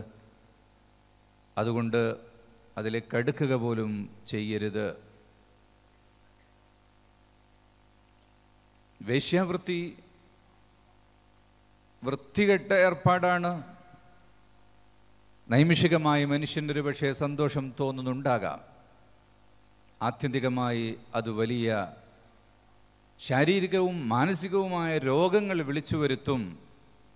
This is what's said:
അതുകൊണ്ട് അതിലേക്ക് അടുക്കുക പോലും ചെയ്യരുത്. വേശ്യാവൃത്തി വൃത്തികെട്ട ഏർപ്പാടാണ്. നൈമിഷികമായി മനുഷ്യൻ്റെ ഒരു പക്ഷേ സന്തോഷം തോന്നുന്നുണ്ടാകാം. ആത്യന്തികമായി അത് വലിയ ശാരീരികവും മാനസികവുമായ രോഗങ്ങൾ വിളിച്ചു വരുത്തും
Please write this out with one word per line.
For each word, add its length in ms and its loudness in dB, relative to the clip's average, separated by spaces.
അതുകൊണ്ട് 400 0
അതിലേക്ക് 400 -4
അടുക്കുക 340 0
പോലും 280 -2
ചെയ്യരുത്. 560 -4
വേശ്യാവൃത്തി 680 0
വൃത്തികെട്ട 680 0
ഏർപ്പാടാണ്. 640 2
നൈമിഷികമായി 680 4
മനുഷ്യൻ്റെ 400 -2
ഒരു 140 -2
പക്ഷേ 220 -2
സന്തോഷം 420 0
തോന്നുന്നുണ്ടാകാം. 800 -2
ആത്യന്തികമായി 800 -2
അത് 100 -4
വലിയ 280 0
ശാരീരികവും 680 2
മാനസികവുമായ 800 0
രോഗങ്ങൾ 480 2
വിളിച്ചു 340 -4
വരുത്തും 400 0